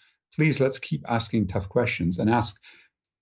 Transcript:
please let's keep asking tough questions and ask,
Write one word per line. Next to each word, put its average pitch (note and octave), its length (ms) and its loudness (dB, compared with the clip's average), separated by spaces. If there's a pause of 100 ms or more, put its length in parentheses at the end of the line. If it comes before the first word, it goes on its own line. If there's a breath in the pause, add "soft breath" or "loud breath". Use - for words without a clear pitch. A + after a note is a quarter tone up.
(340 soft breath)
please D3+ 280 2
let's C3+ 180 0
keep C#3+ 300 -6
asking A2+ 360 0
tough F#2 220 -4
questions F2+ 500 0
and G#2+ 120 2
ask, - 260 2 (680 loud breath)